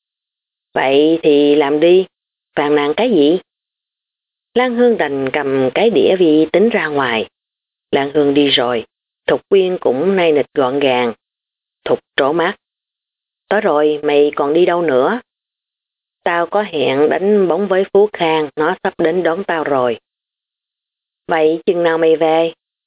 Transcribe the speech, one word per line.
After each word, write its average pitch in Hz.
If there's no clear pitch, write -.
"Vậy 147
thì 147
làm 147
đi, 180
phàn 147
nàn 147
cái 240
gì?" 165
Lan 247
Hương 240
đành 139
cầm 135
cái 214
đĩa 147
vi 156
tính 202
ra 196
ngoài. 123
Lan 139
Hương 143
đi 143
rồi, 123
Thục -
Quyên 185
cũng 151
nay 170
nịch 143
gọn 135
gàng. 123
Thục -
trố 143
mắt. 170
"Tối 202
rồi 151
mày 147
còn 143
đi 175
đâu 175
nữa?" 156
"Tao 175
có 202
hẹn 147
đánh 190
bóng 185
với 190
Phú 208
Khang, 160
nó 156
sắp 190
đến 175
đón 165
tao 165
rồi." 123
"Vậy 160
chừng 175
nào 165
mày 160
về?" 160